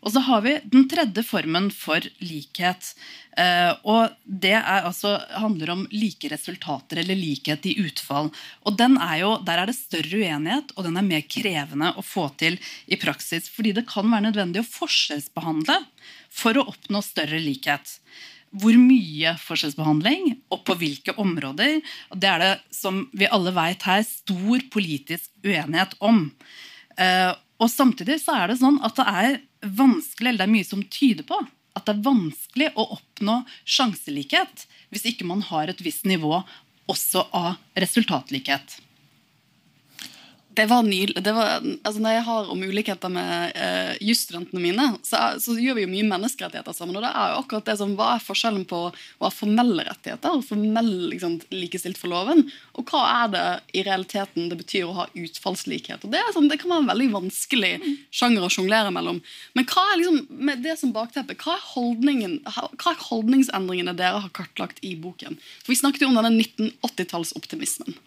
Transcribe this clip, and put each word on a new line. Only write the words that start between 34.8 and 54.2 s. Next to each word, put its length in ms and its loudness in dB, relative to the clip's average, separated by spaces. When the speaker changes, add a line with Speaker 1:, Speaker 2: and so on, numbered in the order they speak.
Speaker 1:
hvis 160 -4
ikke 160 -8
man 220 -2
har 220 -2
et 120 -10
visst 240 -6
nivå 380 2
også 340 0
av 220 0
resultatlikhet. 1040 -2
Speaker 2:
Det 160 4
var 160 8
nyl-, 320 0
det 160 0
var, 300 0
altså, 200 -4
når 120 2
jeg 140 0
har 240 -2
om 100 -4
ulikheter 480 -4
med, 480 -4
eh, 360 -2
jusstudentene 580 -2
mine, 220 2
så 160 -2
er, 240 0
så 160 -2
gjør 200 0
vi 80 0
jo 40 -6
mye 220 0
menneskerettigheter 640 -8
sammen, 220 -8
og 40 -6
det 80 -4
er 220 -2
jo 80 -2
akkurat 300 -6
det 100 2
som, 180 -2
hva 160 2
er 80 -4
forskjellen 480 -2
på 160 -4
å 380 -10
ha 100 0
formelle 540 2
rettigheter 480 -4
og 100 -2
formell, 460 0
liksom, 300 -4
likestilt 480 -8
for 140 -6
loven, 320 4
og 140 -8
hva 100 2
er 100 -2
det 100 0
i 80 -4
realiteten 640 -4